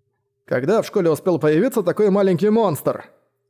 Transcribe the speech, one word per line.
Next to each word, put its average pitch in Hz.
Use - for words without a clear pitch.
«Когда 143
в 226
школе 175
успел 160
появиться 165
такой 190
маленький 190
монстр? 190